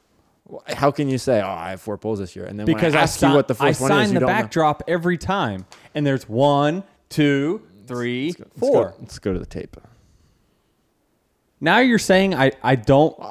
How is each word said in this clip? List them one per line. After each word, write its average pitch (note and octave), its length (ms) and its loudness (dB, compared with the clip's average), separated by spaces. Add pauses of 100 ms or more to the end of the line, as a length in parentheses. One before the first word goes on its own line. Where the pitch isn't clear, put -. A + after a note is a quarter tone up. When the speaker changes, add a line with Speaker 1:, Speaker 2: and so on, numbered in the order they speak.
(520)
Speaker 1:
Wh-, - 220 -14
how C#3 160 0
can C#3+ 180 -2
you C3 80 -2
say, A#2+ 240 0
"Oh, F#2+ 80 -2
I F2 220 -8
have F#2+ 100 -12
four G#2 160 -10
poles G#2+ 220 -6
this F#2+ 180 -10
year," F#2+ 80 -12
and G2+ 160 -12
then G#2+ 60 -8
when E3 100 0
I - 20 -6
Speaker 2:
Because D#3+ 160 0
I D3+ 60 2
Speaker 1:
ask D#3+ 220 -2
you E3+ 60 4
Speaker 2:
si-, D3 60 4
Speaker 1:
what C#3 140 2
the B2+ 60 -2
fourth C#3+ 260 0
Speaker 2:
I - 20 -6
Speaker 1:
one C3 80 2
is, G3+ 60 2
Speaker 2:
sign G#3 120 2
Speaker 1:
you G3 60 0
Speaker 2:
the F3 60 0
Speaker 1:
don't - 80 0
know? D3+ 60 0
Speaker 2:
backdrop D#3 520 -2
every F3 300 -2
time, B2 480 -4 (300)
and D3 120 -2
there's C3+ 220 -2
one, C#3+ 560 2 (240)
two, D3 540 0 (240)
three, B2 400 -6
Speaker 1:
Let's F3 100 -6
go, - 80 -20
let's - 160 -20
go, A#3+ 120 -2
Speaker 2:
four. G#2+ 280 2
Speaker 1:
let's - 180 -18
go G2+ 140 -4
to F#2 60 -4
the - 80 -12
tape. - 320 -14 (1800)
Speaker 2:
Now E3+ 180 2
you're B3 200 4
saying F#3+ 360 2
I, C3+ 180 2 (100)
I B2+ 140 2
don't C#3 400 4 (140)